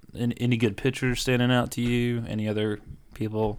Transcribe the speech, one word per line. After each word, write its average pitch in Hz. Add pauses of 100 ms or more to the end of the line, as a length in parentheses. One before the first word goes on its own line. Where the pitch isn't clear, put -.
(140)
an-, 120
any 120
good 110
pitchers 127
standing 123
out 123
to -
you? 120
Any 107
other 107 (340)
people 107